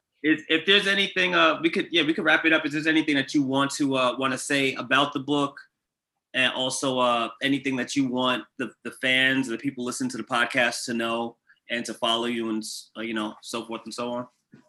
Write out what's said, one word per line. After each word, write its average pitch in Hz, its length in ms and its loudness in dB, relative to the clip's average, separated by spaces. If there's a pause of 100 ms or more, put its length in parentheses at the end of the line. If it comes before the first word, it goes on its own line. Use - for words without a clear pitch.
(220)
if, 151 260 2
if 160 180 0
there's 196 200 6
anything, 190 480 0
uh, 165 280 4
we 165 80 4
could, 180 200 -2
yeah, 165 120 2
we 156 120 2
could 190 100 -2
wrap 156 200 4
it 160 80 4
up. 156 140 2
If 139 60 -4
there's 151 140 -2
anything 156 280 2
that 135 200 0
you 147 80 4
want 135 300 0
to, 135 240 0
uh, 123 220 2
wanna 131 200 0
say 135 360 0
about 135 380 2
the 139 80 -4
book, 139 380 0 (760)
and 127 180 2
also, 127 460 -2
uh, 120 320 2 (120)
anything 139 340 0
that 120 200 -4
you 139 120 2
want 123 360 0 (140)
the, 117 120 -6 (140)
the 117 60 -10
fans, 131 580 2
the 113 80 -4
people 131 280 -6
listening 123 260 -4
to 123 80 -8
the 113 40 -6
podcast 120 600 0
to 127 80 -6
know 117 460 -4 (320)
and 117 160 -4
to 113 80 -8
follow 117 320 -2
you 117 240 -4
and 107 80 -2
s-, - 380 -10
uh, 107 40 -10
you 113 140 -6
know, 107 280 -4
so 117 220 -8
forth 113 220 -10
and 110 80 -12
so 120 180 -6
on. 123 140 -6 (420)